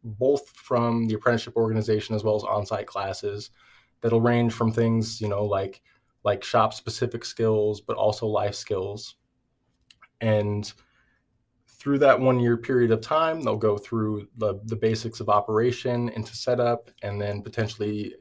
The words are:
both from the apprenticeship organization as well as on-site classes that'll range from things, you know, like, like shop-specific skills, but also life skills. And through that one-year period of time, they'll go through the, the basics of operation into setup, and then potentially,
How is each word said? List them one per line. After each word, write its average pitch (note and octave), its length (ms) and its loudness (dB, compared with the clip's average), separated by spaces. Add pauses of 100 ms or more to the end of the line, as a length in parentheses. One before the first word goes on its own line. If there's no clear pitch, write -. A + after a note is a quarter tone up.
both B2 460 0
from A#2 560 0
the A2 80 0
apprenticeship A#2 420 0
organization A2 600 0
as G#2 80 -2
well G#2+ 120 2
as G#2 80 -2
on-site G#2 440 -4
classes G2 640 -8 (500)
that'll A#2 180 4
range A#2+ 320 4
from A2+ 200 0
things, A2+ 500 0
you G#2+ 80 -2
know, G2+ 160 -2
like, G2 380 -4 (420)
like G2+ 160 0
shop-specific - 840 0
skills, G#2+ 560 0
but - 160 -8
also G#2+ 280 0
life G#2 300 0
skills. G2+ 600 -6 (1080)
And G#2 500 0 (960)
through C#3+ 320 -2
that C3+ 180 8
one-year B2+ 380 4
period A#2+ 360 2
of A2 100 2
time, D#3+ 400 0
they'll A2 160 0
go G#2+ 200 2
through G#2+ 600 -4
the, G#2 260 -2
the A2 140 -6
basics A2 420 -2
of G#2+ 80 -8
operation A#2 800 0
into A2+ 260 -8
setup, A#2+ 560 0 (120)
and G2+ 200 -6
then G2+ 200 -4
potentially, G#2 800 -4